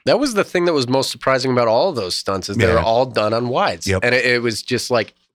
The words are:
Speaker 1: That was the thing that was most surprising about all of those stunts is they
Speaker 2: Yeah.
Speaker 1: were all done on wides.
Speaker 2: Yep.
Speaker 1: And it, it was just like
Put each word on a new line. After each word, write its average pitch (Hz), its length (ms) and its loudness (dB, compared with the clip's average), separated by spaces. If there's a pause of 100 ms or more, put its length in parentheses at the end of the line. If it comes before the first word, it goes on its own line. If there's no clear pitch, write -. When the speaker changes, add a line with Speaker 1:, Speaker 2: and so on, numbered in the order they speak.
Speaker 1:
That 165 120 4
was 269 140 -2
the 202 120 0
thing 175 200 -2
that 170 80 2
was 135 160 0
most 131 220 0
surprising 131 420 -2
about 120 160 2
all 135 220 2
of 143 60 -8
those 92 200 -4
stunts 98 320 -4
is 104 80 -6
they 113 120 2
Speaker 2:
Yeah. 110 40 2
Speaker 1:
were 113 80 2
all 113 240 2
done 113 300 -2
on 123 160 -2
wides. 143 360 -2
Speaker 2:
Yep. 92 160 0
Speaker 1:
And 120 120 2
it, 123 100 2
it 123 180 2
was 117 200 -4
just - 280 -4
like 113 220 0 (220)